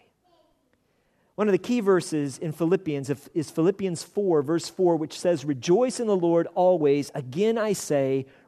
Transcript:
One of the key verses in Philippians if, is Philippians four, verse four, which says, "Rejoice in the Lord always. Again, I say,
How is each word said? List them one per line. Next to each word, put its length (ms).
One 120
of 40
the 60
key 220
verses 580
in 140
Philippians 580
if, 240
is 160
Philippians 540
four, 400
verse 260
four, 280
which 220
says, 240
"Rejoice 560
in 60
the 100
Lord 380
always. 640
Again, 420
I 160
say, 540